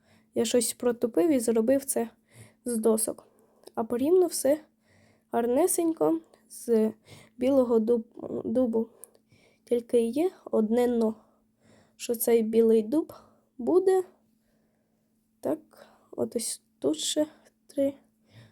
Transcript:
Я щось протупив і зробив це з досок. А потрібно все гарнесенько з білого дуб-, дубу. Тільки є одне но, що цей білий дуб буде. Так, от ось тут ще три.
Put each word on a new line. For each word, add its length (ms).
Я 100
щось 280
протупив 580
і 80
зробив 460
це 240
з 120
досок. 500
А 80
потрібно 440
все 320
гарнесенько 920
з 420
білого 420
дуб-, 680
дубу. 420
Тільки 380
є 300
одне 360
но, 280
що 180
цей 280
білий 400
дуб 300
буде. 460
Так, 200
от 240
ось 260
тут 180
ще 300
три. 260